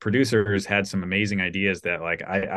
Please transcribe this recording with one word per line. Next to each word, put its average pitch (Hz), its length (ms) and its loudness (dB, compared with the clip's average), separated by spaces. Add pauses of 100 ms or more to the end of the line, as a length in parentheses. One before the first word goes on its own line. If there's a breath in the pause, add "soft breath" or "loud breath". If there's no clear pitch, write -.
producers 107 640 2
had 101 220 0
some 95 160 -2
amazing 98 360 0
ideas 92 420 0
that, 87 180 -2
like, 82 220 -4
I, 95 340 -2